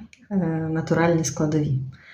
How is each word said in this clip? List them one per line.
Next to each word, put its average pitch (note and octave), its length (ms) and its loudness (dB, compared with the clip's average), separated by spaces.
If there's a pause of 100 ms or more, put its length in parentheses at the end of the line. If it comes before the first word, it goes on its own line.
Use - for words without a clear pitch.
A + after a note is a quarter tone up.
(300)
е, G#3 60 -2 (340)
натуральні D#3+ 540 2
складові. D3+ 540 0 (360)